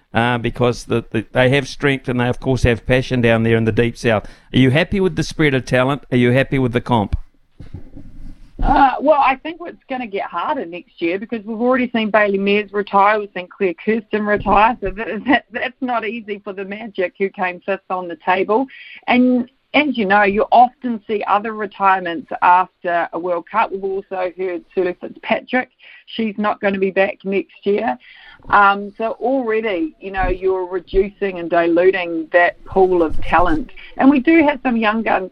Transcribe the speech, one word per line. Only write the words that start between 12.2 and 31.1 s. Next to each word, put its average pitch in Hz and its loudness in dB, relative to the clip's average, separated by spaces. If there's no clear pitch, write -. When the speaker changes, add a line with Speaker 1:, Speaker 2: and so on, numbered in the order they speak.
Speaker 2:
Mears 202 0
retire, 202 2
we've 202 -8
seen 180 -10
Claire 180 -4
Kirsten 214 -4
retire, 208 2
so 196 -4
that, 208 -8
that, 240 2
that's 240 -10
not 233 -4
easy 208 -8
for 202 -12
the 196 -10
Magic, 202 -6
who 196 -2
came 180 -6
fifth - -6
on 185 -6
the 170 -10
table. 196 0
And 247 2
as 285 0
you 214 0
know, 208 4
you 202 2
often 247 2
see 208 -4
other 208 -2
retirements 196 -2
after 180 2
a - -6
World 170 -4
Cup. 214 -2
We've 190 -8
also 190 -6
heard 180 -6
Sue 180 -2
Fitzpatrick, - -6
she's 220 -6
not 208 -2
gonna 196 0
be 190 0
back 190 -2
next - -6
year. 214 -2
Um, 202 4
so 220 -4
already, 220 -2
you 190 -14
know, 190 -2
you're 185 0
reducing 190 -2